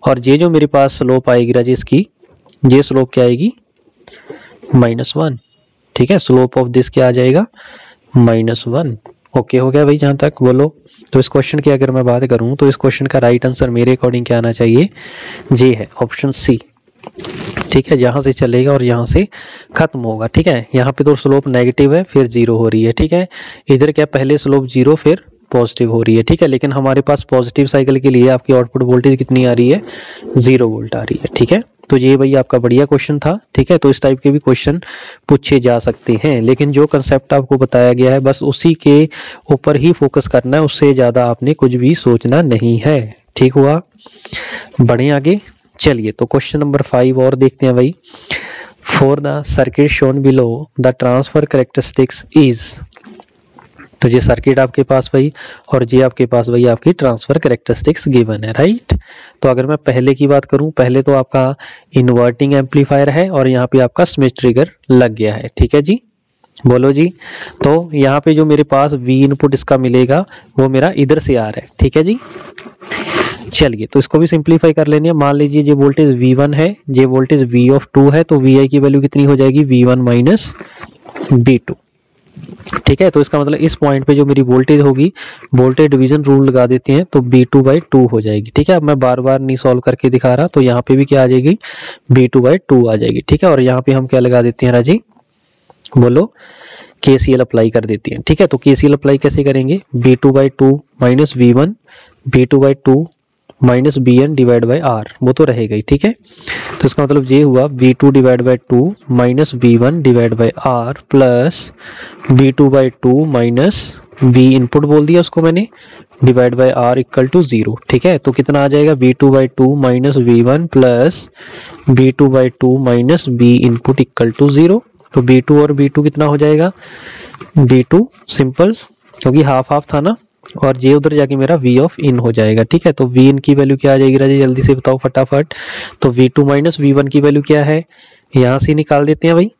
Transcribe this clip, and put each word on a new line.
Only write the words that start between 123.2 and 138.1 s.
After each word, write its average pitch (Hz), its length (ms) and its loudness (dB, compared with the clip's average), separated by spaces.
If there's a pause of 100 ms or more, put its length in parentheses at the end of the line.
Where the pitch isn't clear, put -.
V 120 140 4 (140)
input 131 360 -2
equal 117 360 -4
to 143 100 2
zero। 170 300 2 (320)
तो 135 80 0
बी 127 200 4
टू 147 200 2
और 147 100 2
बी 143 180 0
टू 147 140 -2
कितना 147 220 -2
हो 147 120 0
जाएगा? 151 340 2 (840)
बी 127 320 4
टू 208 180 2 (220)
सिंपल, 143 440 -2 (480)
क्योंकि 139 200 2
हाफ 135 320 0
हाफ 147 200 -4
था 151 80 0
ना, 196 140 -2 (480)
और 131 140 0
ये 131 160 2
उधर 147 200 0
जाके 139 220 0
मेरा 135 220 0
V 127 200 0
of 151 160 0 (120)
in 123 160 0
हो 117 100 0
जाएगा। 110 320 0
ठीक 165 220 -2
है, 165 60 2
तो 135 140 -2
V 127 260 4
in 139 100 0
की 143 140 2
value 139 220 0
क्या 139 160 2
आ 135 40 2
जाएगी 135 200 2
राजे? 135 220 2
जल्दी 131 220 0
से 131 140 2
बताओ 131 220 -2
फटाफट। 135 560 -2 (480)
तो 139 80 2
वी 127 200 2
टू 143 160 0
माइनस 143 340 0
वी 143 140 2
वन 139 140 0
की 143 140 0
value 147 200 2
क्या 147 220 0
है? 156 200 -2 (500)